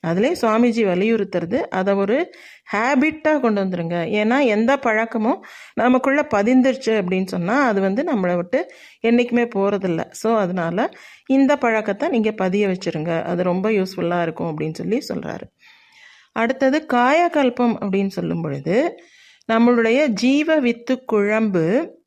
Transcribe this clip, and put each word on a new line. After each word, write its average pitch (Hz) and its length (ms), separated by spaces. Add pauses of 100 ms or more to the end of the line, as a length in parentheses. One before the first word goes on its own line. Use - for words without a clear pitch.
அதுலேயும் 208 340
சுவாமிஜி 226 440
வலியுறுத்துறது, 190 680
அதை 196 380
ஒரு 202 400 (380)
ஹேபிட்டா 294 680
கொண்டு 214 240
வந்துருங்க. 175 420
ஏன்னா, 220 400
எந்த 226 320
பழக்கமும் 226 680 (300)
நமக்குள்ள 254 600
பதிந்துருச்சு 233 680
அப்படின்னு 185 240
சொன்னா, 190 420
அது 202 140
வந்து 196 220 (120)
நம்மளை 185 200
விட்டு 180 360 (360)
என்னைக்குமே 240 480
போறதில்ல. 190 560
So, 226 260
அதனால 180 520 (380)
இந்த 277 300
பழக்கத்தை 220 520
நீங்க 220 220
பதிய 202 360
வச்சிருங்க, 170 560
அது 175 200
ரொம்ப 185 260
யூஸ்ஃபுல்லா 180 520
இருக்கும் 165 380
அப்படின்னு 160 140
சொல்லி 190 300 (100)
சொல்றாரு. - 400 (760)
அடுத்தது 262 640
காயகல்பம் 254 840
அப்படின்னு 196 280
சொல்லும் 170 340
பொழுது, 165 580 (520)
நம்மளுடைய 233 560
ஜீவ 277 520
வித்து 247 460
குழம்பு 208 1000